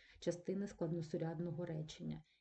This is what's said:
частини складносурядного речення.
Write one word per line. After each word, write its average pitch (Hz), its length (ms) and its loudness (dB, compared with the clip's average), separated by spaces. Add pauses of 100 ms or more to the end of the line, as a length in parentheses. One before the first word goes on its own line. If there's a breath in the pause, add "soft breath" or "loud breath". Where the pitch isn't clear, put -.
(180 loud breath)
частини 190 480 2
складносурядного 165 1000 0
речення. 156 560 -4 (180 soft breath)